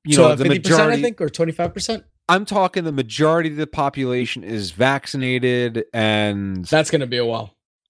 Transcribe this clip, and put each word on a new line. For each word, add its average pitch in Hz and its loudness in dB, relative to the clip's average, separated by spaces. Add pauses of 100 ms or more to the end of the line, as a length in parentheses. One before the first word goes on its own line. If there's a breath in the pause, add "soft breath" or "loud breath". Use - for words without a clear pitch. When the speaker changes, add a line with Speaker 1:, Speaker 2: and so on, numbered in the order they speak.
Speaker 1:
you 147 2
Speaker 2:
So, 139 8
Speaker 1:
know, 123 10
Speaker 2:
uh, - 4
Speaker 1:
the 131 0
Speaker 2:
fifty 143 2
percent, - 4
Speaker 1:
majority. 214 2
Speaker 2:
I - -2
think, 233 -2
or 160 -2
twenty-five 170 -2
percent? 202 -6 (240)
Speaker 1:
I'm 190 2
talking 190 0
the 165 -4
majority 151 0
of 147 -10
the 151 -4
population 127 -4
is 101 -8
vaccinated, 123 -2
and 104 0
Speaker 2:
That's 156 2
gonna 143 0
be 120 -4
a 120 0
while. 113 -6 (340)